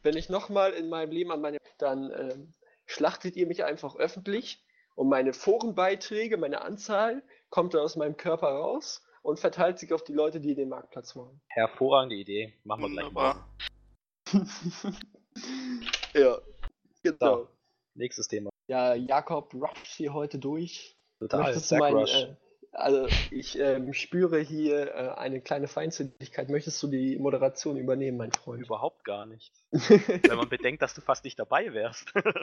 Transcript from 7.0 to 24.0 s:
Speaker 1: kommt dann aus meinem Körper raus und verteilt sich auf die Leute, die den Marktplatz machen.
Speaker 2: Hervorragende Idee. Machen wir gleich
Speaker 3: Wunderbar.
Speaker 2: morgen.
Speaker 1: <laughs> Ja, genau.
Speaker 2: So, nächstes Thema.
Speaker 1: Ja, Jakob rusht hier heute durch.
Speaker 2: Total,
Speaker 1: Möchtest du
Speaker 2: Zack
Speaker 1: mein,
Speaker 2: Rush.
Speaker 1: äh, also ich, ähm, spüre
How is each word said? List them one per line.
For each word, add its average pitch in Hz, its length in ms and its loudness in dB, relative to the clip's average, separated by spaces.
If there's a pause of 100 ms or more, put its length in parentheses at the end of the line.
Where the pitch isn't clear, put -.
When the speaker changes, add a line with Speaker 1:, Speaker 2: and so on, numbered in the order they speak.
Speaker 1:
kommt 175 260 2
dann 151 60 4
aus 160 140 -2
meinem 151 220 -2
Körper 165 320 -2
raus 165 560 -4 (160)
und 156 180 -2
verteilt 180 380 0
sich 165 160 -4
auf 160 100 -2
die 147 100 -10
Leute, 156 280 0
die 143 140 0
den 135 140 -4
Marktplatz 127 440 -14
machen. 127 260 -18 (100)
Speaker 2:
Hervorragende 131 640 2
Idee. 101 380 -6 (100)
Machen 107 180 -4
wir 101 80 -4
gleich 92 160 -6
Speaker 3:
Wunderbar. - 420 -2 (880)
Speaker 2:
morgen. 190 200 2
Speaker 1:
<laughs> - 580 -10 (1040)
Ja, 131 260 6 (640)
genau. 131 400 4
Speaker 2:
So, - 40 -12 (460)
nächstes 120 340 -8
Thema. 104 220 -6 (180)
Speaker 1:
Ja, 123 280 2
Jakob 135 580 -2
rusht 131 320 -8 (100)
hier 143 180 -4
heute 147 260 -4
durch. 156 580 -6 (220)
Speaker 2:
Total, 143 240 0
Speaker 1:
Möchtest 135 280 0
du 123 40 6
Speaker 2:
Zack 131 40 6
Speaker 1:
mein, 143 140 6
Speaker 2:
Rush. 110 220 4
Speaker 1:
äh, - 200 0 (380)
also 135 340 4 (220)
ich, - 300 -8
ähm, 135 340 2
spüre 170 460 2